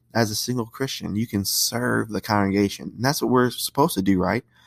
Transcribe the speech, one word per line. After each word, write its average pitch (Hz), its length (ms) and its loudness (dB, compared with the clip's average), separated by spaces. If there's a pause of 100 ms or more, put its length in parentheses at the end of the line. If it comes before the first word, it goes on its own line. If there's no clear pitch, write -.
(160)
as 113 160 2
a 104 40 -4
single 123 300 -4
Christian. 101 500 -6
You 117 120 -2
can 98 180 -2
serve 117 640 0
the 101 120 -4
congregation. 101 720 0
And 110 100 -2
that's 143 160 0
what 117 80 0
we're 123 220 4
supposed - 420 0
to 98 80 -2
do, 95 180 4
right? 98 240 0 (240)